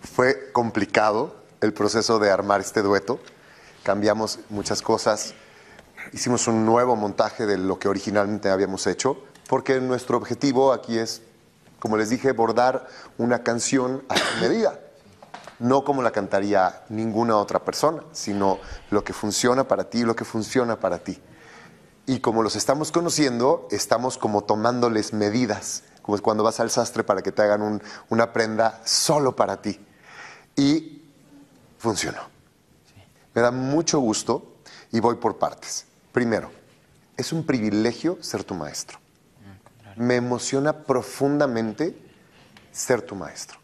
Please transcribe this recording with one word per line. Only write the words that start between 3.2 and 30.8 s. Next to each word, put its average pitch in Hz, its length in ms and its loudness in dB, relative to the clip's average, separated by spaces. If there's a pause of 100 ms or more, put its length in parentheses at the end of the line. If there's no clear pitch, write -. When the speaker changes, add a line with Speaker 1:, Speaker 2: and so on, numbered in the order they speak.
Speaker 1:
Cambiamos 104 580 0 (100)
muchas 101 320 -4
cosas. 110 520 0 (800)
Hicimos - 340 0
un 110 200 2
nuevo 120 300 4
montaje 107 500 -2
de 101 120 2
lo 92 200 -2
que - 100 0
originalmente 101 600 0
habíamos 95 360 0
hecho, 104 320 0 (300)
porque 131 320 2
nuestro 127 360 -2
objetivo 131 560 2
aquí 117 260 -2
es, 113 240 -4 (560)
como 107 180 0
les 107 140 2
dije, 131 220 2
bordar 117 540 2 (320)
una 120 240 0
canción 127 640 0
a - 60 -4
tu - 260 -2
medida. 196 380 0 (800)
No 131 260 2
como 139 180 0
la 113 80 2
cantaría 98 800 0
ninguna 113 480 2
otra 101 220 0
persona, 151 420 -2 (100)
sino 98 460 0 (320)
lo 101 140 2
que 95 100 -8
funciona 123 520 0
para 98 220 0
ti, 120 160 0
lo 113 100 2
que 117 120 -6
funciona 117 520 -2
para 87 200 -2
ti. 92 200 -10 (840)
Y 127 160 -2
como 113 220 2
los 107 140 0
estamos 143 360 0
conociendo, 151 760 0
estamos 117 480 -2
como 104 260 0
tomándoles 113 680 2
medidas, 110 680 0 (240)
como 208 160 2
cuando 110 220 2
vas 110 160 2
al 113 100 0
sastre 113 340 0
para 98 160 2
que 127 120 -4
te 110 100 2
hagan 104 180 4
un, 107 220 -2 (260)
una 117 240 2
prenda 110 540 0
solo 143 500 0
para 98 240 0
ti. 104 180 -6 (800)
Y 147 460 0 (760)